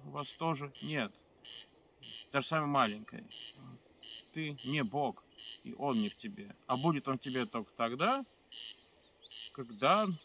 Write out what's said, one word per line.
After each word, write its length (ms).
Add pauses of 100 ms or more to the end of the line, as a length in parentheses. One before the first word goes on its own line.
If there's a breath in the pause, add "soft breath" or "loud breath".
у 60
вас 220
тоже 480
нет. 320 (1160)
Даже 160
самой 200
маленькой. 560 (1080)
Ты 300
не 200
Бог, 400 (400)
и 100
Он 280
не 80
в 80
тебе. 380 (120)
А 100
будет 300
Он 100
в 40
тебе 240
только 280
тогда, 520 (1300)
когда 540 (180)